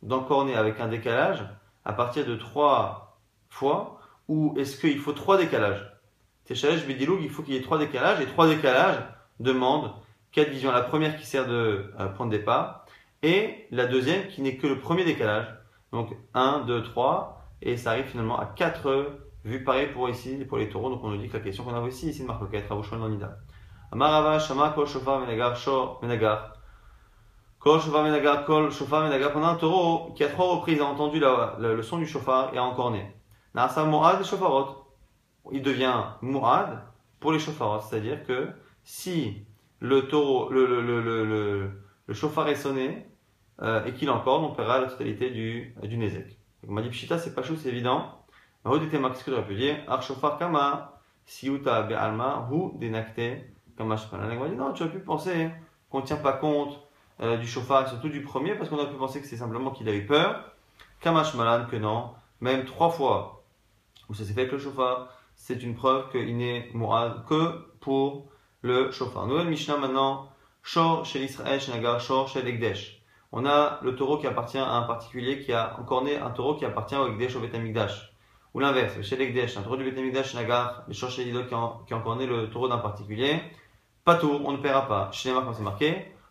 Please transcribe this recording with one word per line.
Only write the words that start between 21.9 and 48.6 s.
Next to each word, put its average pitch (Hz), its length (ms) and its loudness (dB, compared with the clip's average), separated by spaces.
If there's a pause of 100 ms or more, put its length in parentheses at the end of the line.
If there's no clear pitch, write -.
c'est 135 100 -8
une 127 40 -8
marque, 113 140 -6
Rav 104 420 -4
Shmuel 113 180 -6
dans 110 80 -4
Nida. 101 300 -6 (540)
Amar 139 180 4
Rava, 156 300 6
Shama, 147 300 2
Kol 147 180 0
Shofar, 135 320 0
Menagar, 120 360 0
Shor, 131 460 0
Menagar. 110 520 0 (1040)
Kol 156 220 6
Shofar, 151 240 2
Menagar, 147 400 4
Kol 156 260 4
Shofar, 147 340 0
Menagar. 143 300 2
On 151 80 0
a 165 60 4
un 170 80 2
taureau 165 560 2
qui - 100 0
à 143 60 4
trois 180 260 2
reprises 160 260 2
a 147 40 4
entendu 147 340 0
la, 127 400 4
le, 113 160 2
le 117 80 -2
son 170 160 -4
du 165 80 -2
shofar 131 480 0
et 127 40 -2
a 127 40 2
encorné. 123 500 -2 (420)
Nasa 131 300 2
Moad 160 400 6
Shofarot. 175 600 0 (640)
Il 135 120 -4
devient 127 420 2 (160)
Moad 135 600 2 (360)
pour 156 140 2
les 156 60 4
shofarot, 110 420 -2
c'est-à-dire 117 420 -4
que 131 280 -2 (340)
si 143 600 -4 (340)
le 131 260 4
taureau, 139 440 2
le, 131 160 6
le, 123 160 2
le, 120 180 2
le, 113 240 0
le, 101 460 0 (360)
le 117 80 -6
shofar 147 340 0
est 147 60 2
sonné, 139 540 -4 (540)
euh, 110 240 2
et - 80 -6
qu'il 143 160 0
encorne, 131 340 2
on 131 80 -4
paiera 120 260 2
la 127 100 0
totalité 120 420 -4
du, 113 520 -6
du 110 140 -6
Nézek. 98 420 -4 (240)
Donc, 104 80 -12
on - 40 -6
m'a 110 80 -2
dit, 120 80 -4
Pshita, - 280 -4
c'est - 160 -8
pas 131 80 -4
chaud, 156 140 -4
c'est 139 140 -6
évident. 127 560 -2 (380)